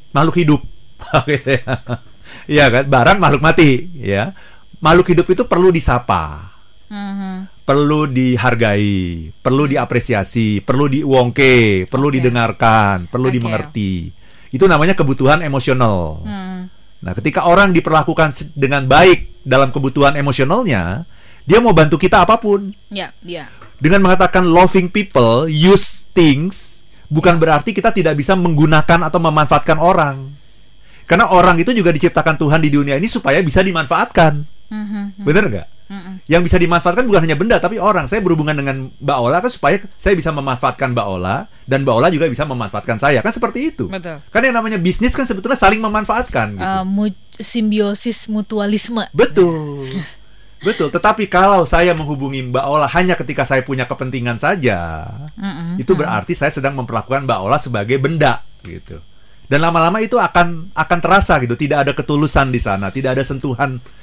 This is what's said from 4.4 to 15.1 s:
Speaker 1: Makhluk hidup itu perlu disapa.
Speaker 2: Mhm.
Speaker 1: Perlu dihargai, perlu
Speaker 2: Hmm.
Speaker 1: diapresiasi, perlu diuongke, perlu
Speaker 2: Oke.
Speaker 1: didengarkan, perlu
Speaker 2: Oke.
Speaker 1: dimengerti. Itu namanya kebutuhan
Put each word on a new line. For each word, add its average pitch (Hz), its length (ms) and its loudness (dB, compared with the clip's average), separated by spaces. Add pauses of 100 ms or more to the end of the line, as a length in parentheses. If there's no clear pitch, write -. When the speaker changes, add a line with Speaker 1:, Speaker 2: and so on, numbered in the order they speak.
Speaker 1:
Makhluk 170 300 2
hidup 175 220 2
itu 185 160 0
perlu 180 260 4
disapa. 92 800 -2 (360)
Speaker 2:
Mhm. 196 600 -10 (140)
Speaker 1:
Perlu 147 460 0
dihargai, 113 880 0 (380)
perlu 135 280 0
Speaker 2:
Hmm. 139 80 0
Speaker 1:
diapresiasi, 113 920 -2
perlu 135 240 0
diuongke, 127 1000 2
perlu 135 220 -2
Speaker 2:
Oke. 143 60 -2
Speaker 1:
didengarkan, 110 960 2
perlu 127 200 -2
Speaker 2:
Oke. 127 60 0
Speaker 1:
dimengerti. 107 580 -4 (600)
Itu 135 140 2
namanya 170 280 4
kebutuhan 143 480 2